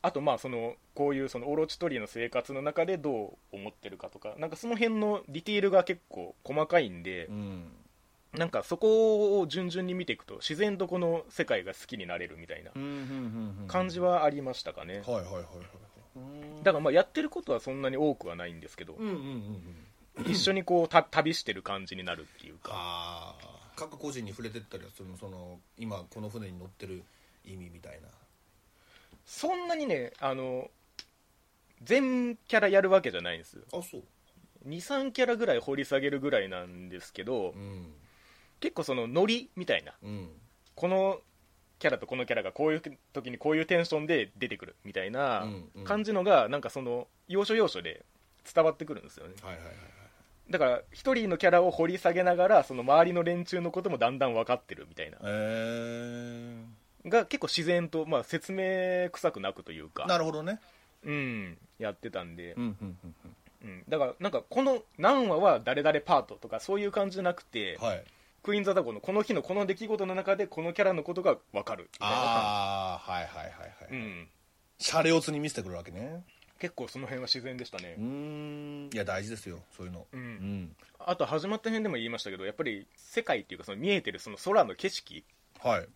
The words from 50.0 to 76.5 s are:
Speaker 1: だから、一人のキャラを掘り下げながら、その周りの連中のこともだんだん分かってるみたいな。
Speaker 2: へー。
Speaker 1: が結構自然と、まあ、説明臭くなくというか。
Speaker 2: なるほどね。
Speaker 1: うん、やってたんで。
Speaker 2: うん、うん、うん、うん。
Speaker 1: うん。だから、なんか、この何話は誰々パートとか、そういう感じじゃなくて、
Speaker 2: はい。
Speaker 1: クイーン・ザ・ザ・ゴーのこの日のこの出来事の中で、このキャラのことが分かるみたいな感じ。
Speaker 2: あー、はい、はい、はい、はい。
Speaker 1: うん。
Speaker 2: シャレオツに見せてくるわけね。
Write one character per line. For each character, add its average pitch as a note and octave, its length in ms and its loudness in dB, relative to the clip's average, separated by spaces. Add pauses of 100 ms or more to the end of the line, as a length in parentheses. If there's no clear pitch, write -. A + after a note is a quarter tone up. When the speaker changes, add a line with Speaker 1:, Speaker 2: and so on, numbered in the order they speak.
Speaker 1:
だ E3+ 100 2
か D3 60 8
ら、 B2 160 4 (100)
一 - 220 0
人 A3+ 160 2
の E3 80 2
キ F#3+ 100 6
ャ E3+ 40 10
ラ F3 100 12
を F3+ 100 6
掘 E3 160 4
り F#3 100 0
下 E3+ 160 4
げ F3+ 100 4
な F3 120 6
が F3+ 120 6
ら、 F#3+ 160 10
そ C3+ 100 -6
の B2 80 -4
周 D3 240 10
り F3+ 80 2
の F3 100 4
連 F3 200 2
中 F3 160 -2
の F3 120 0
こ F#3 100 -2
と F#3+ 80 -2
も D3 80 0
だ A#2 120 6
ん C3+ 80 -2
だ C3 100 2
ん A#2+ 60 0
分 A2+ 120 2
か B2 80 2
っ B2 100 0
て G2 100 -14
る - 140 -12
み E2+ 80 -20
た E2+ 80 -8
い D2+ 80 -10
な。 - 100 -18
Speaker 2:
へ - 20 -12
ー。 A#2 1400 -6 (460)
Speaker 1:
が A3 160 4
結 - 140 -4
構 E3 80 -2
自 F3 180 0
然 F3 240 2
と、 D#3+ 160 -2
ま D3+ 140 2
あ、 A2+ 40 -2
説 E3+ 300 -6
明 F#3 580 0
臭 - 220 0
く G2+ 60 -10
な G2 140 -2
く - 100 -14
と - 80 -12
い D#2+ 100 -10
う D#2 80 -14
か。 - 180 -6
Speaker 2:
な F3+ 100 4
る E3 60 2
ほ D#3+ 80 0
ど D#3 120 -6
ね。 G3+ 160 -6 (460)
Speaker 1:
う D3 60 -6
ん、 A2+ 460 -6 (220)
や G#2+ 120 -2
っ F2+ 40 -10
て A#2 140 -12
た F2+ 140 -6
ん E2+ 120 -14
で。 E2+ 180 -12
Speaker 2:
う A#2+ 60 -10
ん、 B2 40 -4
う - 20 -2
ん、 G2+ 160 -6
う G#2 40 -8
ん、 F#2 120 -10 (640)
う A2+ 40 -14
ん。 - 20 -12
Speaker 1:
う F#2+ 40 -14
ん。 F#2 140 -16
だ D#3 120 -2
か C3+ 80 4
ら、 B2 120 -6
な G3 100 -4
ん - 20 -4
か、 B2+ 100 -2
こ - 220 0
の C4 200 2 (140)
何 A#3+ 300 4
話 D#3+ 100 2
は E3 220 8
誰 B2+ 240 0
々 D3+ 180 6
パ D3 180 6
ー - 40 4
ト G#2 120 -12
と - 120 -16
か、 A2 120 -6
そ G3 160 0
う G3+ 40 0
い G3+ 60 0
う G3+ 60 -2
感 G3 180 0
じ F3+ 60 -8
じ F#3+ 40 -4
ゃ F3+ 40 -4
な F3 100 2
く - 100 -10
て、 G2 360 -4
Speaker 2:
は A2 140 0
い。 - 100 -6 (400)
Speaker 1:
ク G3+ 120 0
イ - 20 2
ー G3+ 40 2
ン・ - 20 -2
ザ・ F#3+ 100 2
ザ・ F3+ 80 6
ゴ A#2 100 -2
ー - 20 -6
の G#2 80 -8
こ F#3 100 -4
の G#3+ 120 4
日 A3 100 0
の D3+ 80 2
こ - 120 -4
の G3+ 120 2
出 F#3+ 100 0
来 A3 120 -8
事 G3+ 180 0
の F#3 100 -2
中 F#3+ 220 2
で、 G3 100 0
こ - 140 -6
の E3+ 100 -2
キ F#3+ 100 0
ャ G3 40 8
ラ F#3+ 80 6
の E3+ 100 -2
こ F3 100 -4
と F3+ 80 -2
が E3 160 6 (140)
分 G2+ 120 -2
か A2 120 -4
る F2+ 160 -16
み - 80 -20
た G2+ 80 0
い - 20 4
な A2+ 60 4
感 B2 80 4
じ。 A#2+ 80 4
Speaker 2:
あ G2 760 2
ー、 F#2+ 60 -6
は F2+ 80 -2
い、 - 40 -4
は D#2 180 -10
い、 - 20 -8
は D#2+ 60 -10
い、 - 20 -14
は - 140 -16 (240)
い。 - 20 -10
Speaker 1:
う C3 40 -8
ん。 F#2+ 320 -10 (520)
Speaker 2:
シ - 140 0
ャ D#3 100 4
レ E3 80 6
オ E3 80 6
ツ D#3 140 -2
に D3 60 -2
見 D3+ 100 -4
せ - 60 -10
て A2+ 80 -6
く F#2+ 60 -8
る F2+ 60 -8
わ E2+ 80 -10
け - 80 -16
ね。 D#3 320 -10 (360)